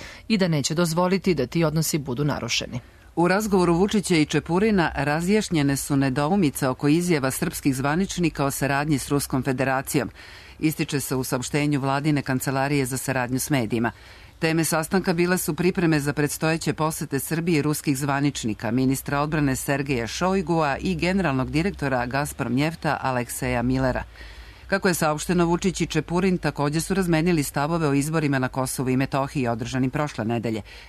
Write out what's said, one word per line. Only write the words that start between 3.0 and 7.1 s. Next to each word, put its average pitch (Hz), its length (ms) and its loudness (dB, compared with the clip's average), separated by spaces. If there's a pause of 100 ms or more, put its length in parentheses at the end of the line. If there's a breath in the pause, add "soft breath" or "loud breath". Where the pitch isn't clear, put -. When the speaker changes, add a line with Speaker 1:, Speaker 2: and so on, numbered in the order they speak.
Speaker 2:
U 170 120 4
razgovoru 185 460 4
Vučića 190 420 2
i 151 100 4
Čepurina 175 720 2
razjašnjene 151 800 2
su 139 220 0
nedoumice 147 680 2
oko 127 200 0
izjava 151 440 2